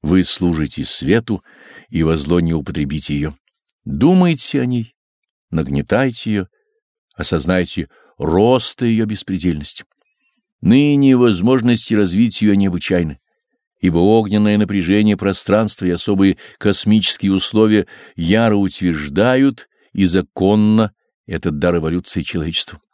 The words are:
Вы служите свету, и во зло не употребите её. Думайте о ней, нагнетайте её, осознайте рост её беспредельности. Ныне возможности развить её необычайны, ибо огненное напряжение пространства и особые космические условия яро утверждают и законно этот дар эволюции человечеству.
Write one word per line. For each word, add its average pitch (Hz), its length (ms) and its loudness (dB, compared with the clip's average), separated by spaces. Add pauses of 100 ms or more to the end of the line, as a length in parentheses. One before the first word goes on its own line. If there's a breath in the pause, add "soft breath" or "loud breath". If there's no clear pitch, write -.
Вы 87 220 2
служите 78 600 -4
свету, 110 600 -2 (440 loud breath)
и 82 140 -2
во 80 140 2
зло 78 240 0
не 82 120 -2
употребите 73 640 -6
её. 73 200 -6 (500)
Думайте 156 760 0
о 123 60 -2
ней, 120 280 -4 (560)
нагнетайте 82 800 -2
её, 98 160 -2 (680)
осознайте 85 760 -2 (300 soft breath)
рост 107 640 0
её 113 240 0
беспредельности. 87 760 -6 (760)
Ныне 139 560 4
возможности 117 800 2
развить 104 480 0
её 104 120 4
необычайны, 87 640 -2 (640)
ибо 87 180 2
огненное 104 600 2
напряжение 101 580 2
пространства 104 680 -2
и 90 60 0
особые 95 480 0 (200 loud breath)
космические 101 760 0
условия 107 540 2 (300 loud breath)
яро 104 400 2
утверждают 98 1120 0 (240)
и 98 140 2
законно 104 840 2 (340)
этот 82 320 -6
дар 87 180 0
эволюции 85 460 -4
человечеству. - 580 -6 (140)